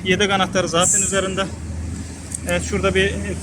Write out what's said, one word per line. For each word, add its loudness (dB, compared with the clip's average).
yedek 2
anahtarı 2
zaten 4
üzerinde. 0
Evet, 0
şurada 0
bir 4